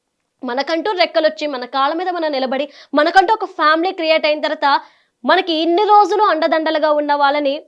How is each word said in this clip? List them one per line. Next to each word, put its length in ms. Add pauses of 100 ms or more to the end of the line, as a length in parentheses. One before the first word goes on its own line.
(440)
మనకంటూ 480
రెక్కలొచ్చి, 540
మన 180
కాళ్ళ 300
మీద 140
మనం 240
నిలబడి, 360 (260)
మనకంటూ 400
ఒక 100
ఫ్యామిలీ 480
క్రియేట్ 340
అయిన 140
తర్వాత 400 (440)
మనకి 280
ఇన్ని 300
రోజులు 400
అండదండలుగా 680
ఉన్న 240
వాళ్ళని 540